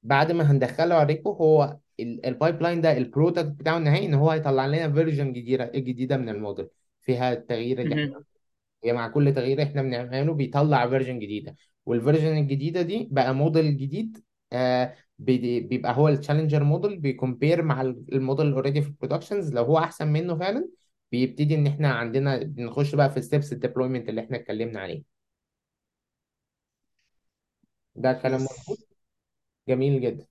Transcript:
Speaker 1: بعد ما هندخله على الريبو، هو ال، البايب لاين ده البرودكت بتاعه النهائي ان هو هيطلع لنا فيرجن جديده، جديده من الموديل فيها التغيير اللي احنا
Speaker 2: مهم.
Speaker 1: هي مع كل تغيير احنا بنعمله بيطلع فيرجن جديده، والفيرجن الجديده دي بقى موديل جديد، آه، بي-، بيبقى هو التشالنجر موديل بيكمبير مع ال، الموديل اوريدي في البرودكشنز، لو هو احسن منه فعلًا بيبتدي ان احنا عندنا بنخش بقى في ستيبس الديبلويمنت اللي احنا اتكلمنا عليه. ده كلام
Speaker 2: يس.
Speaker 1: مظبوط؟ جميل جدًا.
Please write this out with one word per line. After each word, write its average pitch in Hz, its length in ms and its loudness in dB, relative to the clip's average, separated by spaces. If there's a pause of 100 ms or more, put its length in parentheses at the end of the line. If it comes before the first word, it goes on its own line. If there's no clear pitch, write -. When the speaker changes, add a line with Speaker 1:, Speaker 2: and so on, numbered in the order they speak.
Speaker 1:
بعد 139 280 2
ما 156 200 4
هندخله 143 440 2
على 156 80 6
الريبو، 151 280 0
هو 156 460 4 (220)
ال، 117 260 -8
البايب 151 360 0
لاين 170 200 0
ده 156 160 4
البرودكت 156 480 2
بتاعه 156 320 -2
النهائي 165 280 2
ان 165 80 0
هو 143 180 4
هيطلع 139 340 0
لنا 151 280 0
فيرجن 143 400 0
جديده، 120 320 -2 (100)
جديده 127 420 -2
من 120 120 -4
الموديل 104 380 -6 (340)
فيها 127 320 0
التغيير 120 480 -4
اللي 120 140 -2
احنا 151 100 -2
Speaker 2:
مهم. 139 200 -12 (580)
Speaker 1:
هي 117 100 0
مع 117 140 -2
كل 139 260 4
تغيير 135 300 0
احنا 143 180 -2
بنعمله 131 520 -2
بيطلع 143 560 2
فيرجن 127 300 -2
جديده، 104 360 -8 (300)
والفيرجن 151 520 2
الجديده 143 440 -2
دي 185 300 -4
بقى 131 240 2
موديل 151 420 2
جديد، 160 460 -6 (300)
آه، 127 420 0 (240)
بي-، 120 400 0
بيبقى 123 380 -2
هو 151 100 6
التشالنجر 147 560 2
موديل 180 360 0
بيكمبير 139 640 0
مع 135 200 0
ال، 127 320 -4
الموديل 135 400 0
اوريدي 139 280 0
في 147 60 -2
البرودكشنز، 147 680 -6
لو 120 100 0
هو 147 140 4
احسن 160 300 -2
منه 160 300 0
فعلًا 208 320 -2 (420)
بيبتدي 135 440 0
ان 147 120 2
احنا 143 260 0
عندنا 123 500 0
بنخش 143 520 -4
بقى 139 160 4
في 131 100 -4
ستيبس 143 320 -2
الديبلويمنت 127 560 -4
اللي 110 120 -4
احنا 117 160 -8
اتكلمنا 110 440 -6
عليه. 95 220 -10 (3000)
ده 127 180 0
كلام 131 280 -2
Speaker 2:
يس. 131 100 -4
Speaker 1:
مظبوط؟ - 360 -12 (800)
جميل 131 340 2
جدًا. 117 300 -4